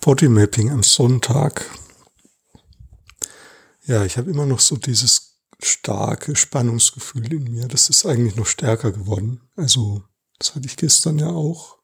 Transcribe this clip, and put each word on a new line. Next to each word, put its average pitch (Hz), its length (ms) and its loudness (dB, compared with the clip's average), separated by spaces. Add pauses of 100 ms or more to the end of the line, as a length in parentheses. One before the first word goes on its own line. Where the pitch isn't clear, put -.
Bodymapping 117 640 4
am 135 140 0
Sonntag. 127 840 2 (2250)
Ja, 110 200 2
ich 95 140 -4
habe 135 100 -6
immer 147 160 -2
noch 131 140 0
so - 180 4
dieses - 640 -2 (180)
starke - 760 -4
Spannungsgefühl 120 960 -2
in 147 120 -4
mir. 117 220 -6
Das 123 220 0
ist - 160 2
eigentlich 120 300 2
noch 110 100 -2
stärker 117 460 0
geworden. 104 500 -4 (140)
Also, 110 480 0 (340)
das - 160 -6
hatte 131 140 -8
ich - 100 -12
gestern 156 400 2
ja 151 120 0
auch. 165 540 -4